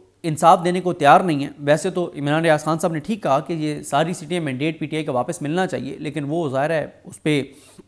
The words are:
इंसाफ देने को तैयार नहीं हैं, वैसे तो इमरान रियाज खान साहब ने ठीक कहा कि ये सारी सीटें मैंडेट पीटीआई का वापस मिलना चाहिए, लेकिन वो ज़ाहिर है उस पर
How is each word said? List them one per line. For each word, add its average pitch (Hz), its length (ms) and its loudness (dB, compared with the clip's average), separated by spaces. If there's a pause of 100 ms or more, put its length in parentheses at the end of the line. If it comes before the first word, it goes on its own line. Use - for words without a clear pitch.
(240)
इंसाफ 170 360 6
देने 180 200 0
को 170 140 0
तैयार 160 300 6
नहीं 147 180 0
हैं, - 180 -8
वैसे 151 300 2
तो 175 260 -4
इमरान 147 260 0
रियाज 156 220 4
खान 156 140 0
साहब 170 160 -2
ने 151 60 -4
ठीक 214 220 -4
कहा 143 180 2
कि 170 160 -6
ये 151 280 -4
सारी 160 300 0
सीटें 180 260 -6
मैंडेट 151 400 -2
पीटीआई 151 240 -4
का 151 80 -4
वापस 123 300 -2
मिलना 170 240 0
चाहिए, 131 320 -6
लेकिन 147 260 -6
वो 156 260 -2
ज़ाहिर 139 220 -2
है 147 340 -4
उस - 120 -18
पर 147 260 0 (440)